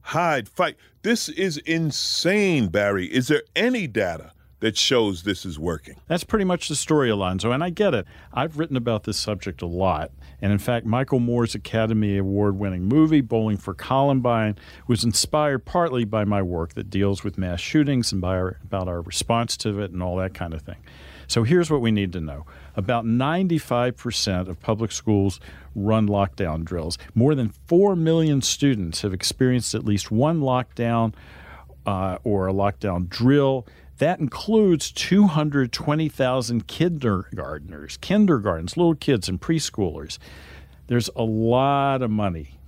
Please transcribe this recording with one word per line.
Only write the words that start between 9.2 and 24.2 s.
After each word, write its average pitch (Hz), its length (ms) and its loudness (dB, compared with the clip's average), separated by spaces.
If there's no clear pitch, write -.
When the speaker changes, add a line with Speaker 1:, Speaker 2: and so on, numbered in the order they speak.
Speaker 2:
a 87 40 -6
lot. 87 440 0
And 101 120 2
in 101 60 2
fact, 120 280 -2
Michael 123 340 0
Moore's 120 340 0
Academy 107 640 0
Award-winning 98 640 0
movie, 151 380 4
Bowling 110 340 0
for 95 180 -6
Columbine, 123 840 2
was 120 180 0
inspired 139 600 0
partly 139 400 0
by 107 200 0
my 101 180 0
work 85 320 -4
that - 160 -8
deals 98 340 0
with 101 140 -6
mass 90 220 -4
shootings 139 520 2
and 95 80 -2
by 92 160 -2
our, 92 260 -4
about 92 260 -6
our 87 120 -6
response - 580 -2
to 104 220 -4
it 95 100 -6
and 90 120 -6
all 90 140 -4
that 92 180 -4
kind 85 180 -8
of 78 100 -10
thing. - 160 -16
So 117 160 2
here's 160 260 4
what 143 120 2
we 113 100 4
need 98 220 0
to 90 60 -6
know. 76 260 -10
About 117 320 0
ninety-five 131 920 0
percent 95 520 -4